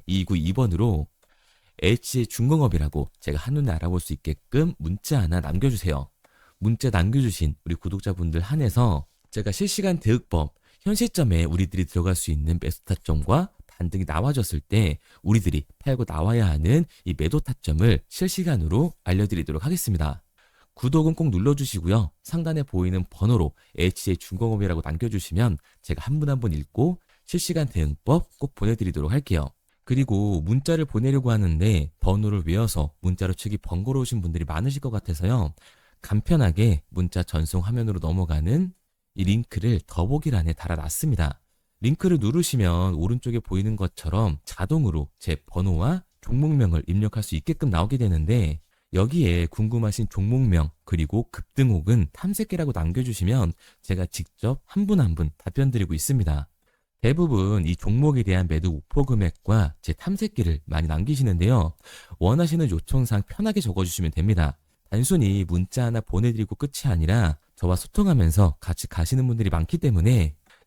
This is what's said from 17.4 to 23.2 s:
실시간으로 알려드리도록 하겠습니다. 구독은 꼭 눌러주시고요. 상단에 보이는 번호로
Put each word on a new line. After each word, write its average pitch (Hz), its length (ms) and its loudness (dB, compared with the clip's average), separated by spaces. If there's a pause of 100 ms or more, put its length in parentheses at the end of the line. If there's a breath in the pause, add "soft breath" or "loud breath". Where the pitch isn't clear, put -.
실시간으로 160 840 0 (100)
알려드리도록 90 640 0
하겠습니다. 90 560 -2 (520 soft breath)
구독은 156 420 2
꼭 156 140 0
눌러주시고요. 107 800 0 (120)
상단에 160 400 -4
보이는 92 460 -2
번호로 98 440 2 (240 soft breath)